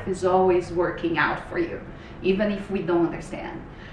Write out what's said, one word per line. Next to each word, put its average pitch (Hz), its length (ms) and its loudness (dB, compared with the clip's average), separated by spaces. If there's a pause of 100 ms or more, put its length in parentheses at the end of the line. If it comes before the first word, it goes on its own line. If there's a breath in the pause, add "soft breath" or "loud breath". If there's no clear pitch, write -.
is 185 180 -2
always 180 480 4
working 170 460 0
out 147 200 2 (120)
for - 80 -4
you, 160 220 -2 (420 loud breath)
even 202 300 2
if 196 180 -6
we 190 120 0
don't 170 220 4
understand. - 560 -6 (320 loud breath)